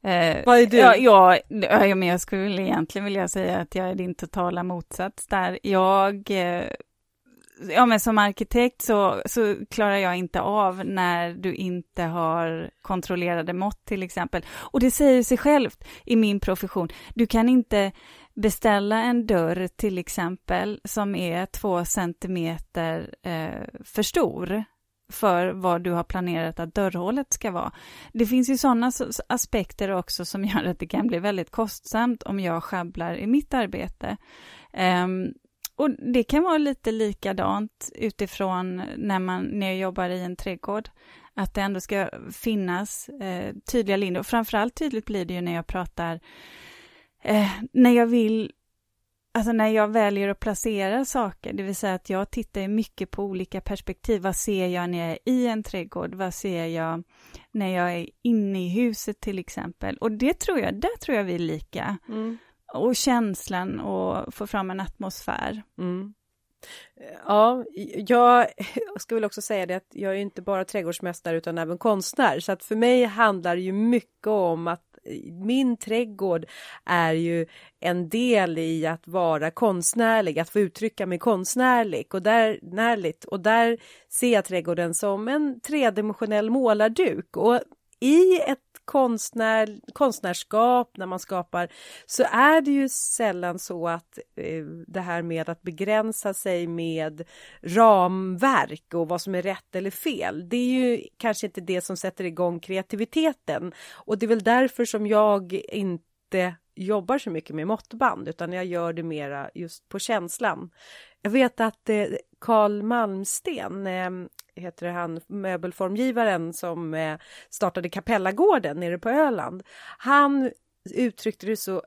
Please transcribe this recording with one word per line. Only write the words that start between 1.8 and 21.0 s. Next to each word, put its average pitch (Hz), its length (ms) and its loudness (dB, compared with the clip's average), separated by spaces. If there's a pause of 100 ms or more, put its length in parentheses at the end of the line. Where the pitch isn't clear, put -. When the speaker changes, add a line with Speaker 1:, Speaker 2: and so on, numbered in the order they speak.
Speaker 1:
ja, 196 80 4
men 185 140 2
jag 175 120 2
skulle 190 220 -4
väl 196 160 -2
egentligen 185 460 -2
vilja 196 240 -2
säga 185 300 -2
att 170 160 -6
jag 185 160 -2
är 185 40 -4
din 180 200 -6
totala 175 480 -4
motsats 180 640 -8
där. 185 360 -2
Jag, 196 680 2
eh, 175 340 -2 (1040)
ja, 247 160 6
men 220 140 4
som 220 180 2
arkitekt 226 640 2
så, 196 440 2
så 214 300 0 (140)
klarar 208 260 2
jag 185 200 0
inte 180 240 -4
av 190 440 2
när 175 500 0
du 180 200 -4
inte 180 480 -6
har 165 680 -2 (120)
kontrollerade 175 680 -2
mått, 190 320 -4
till 190 180 -4
exempel. 175 460 -6
Och - 320 -4
det 254 100 6
säger 254 320 6
sig 240 160 2
självt 294 460 2 (200)
i 240 120 2
min 208 240 4
profession. 185 480 -2 (260)
Du 226 120 2
kan 226 220 4
inte 214 440 4 (420)
beställa 208 680 2
en 240 240 2
dörr, 180 500 2
till 190 220 -2
exempel, 180 840 -4
som 202 300 -4